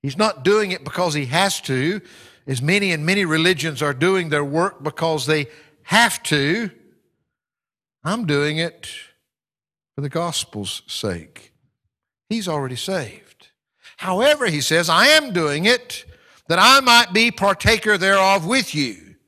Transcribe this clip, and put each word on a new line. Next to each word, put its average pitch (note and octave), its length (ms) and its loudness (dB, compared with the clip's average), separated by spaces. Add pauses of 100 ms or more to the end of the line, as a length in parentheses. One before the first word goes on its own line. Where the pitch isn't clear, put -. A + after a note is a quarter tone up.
He's C#3 160 -8
not G#3 260 0
doing G3+ 280 2
it F3 120 -8
because E3 300 -4
he C#3+ 140 -4
has F3 340 0
to, D3 400 -2 (460)
as C3 140 -4
many F#3+ 300 0
and D#3 140 -4
many G3 180 0
religions D#3 580 0
are C#3+ 120 -2
doing E3+ 360 0
their D3 140 0
work D#3+ 400 -4
because D3+ 440 -4
they D3+ 200 0 (360)
have A3 400 2
to. D#3+ 480 0 (1300)
I'm G#3+ 220 -4
doing D3 320 0
it E3 320 -8 (1040)
for C#3+ 60 -8
the C#3+ 80 -6
gospel's C#3+ 800 -8
sake. - 680 -10 (760)
He's G#3+ 200 -6
already C#3 280 -4
saved. - 760 -10 (480)
However, A#3+ 500 0
he D3 140 -2
says, E3 280 0
"I F#3 180 4
am D4+ 240 4
doing D#3+ 340 -2
it - 400 -2 (420)
that E3+ 120 0
I B3+ 200 8
might A#3 340 4
be A3+ 160 2
partaker G3+ 680 0
thereof F#3+ 480 2
with A#3+ 280 -2
you." A2+ 420 -6 (120)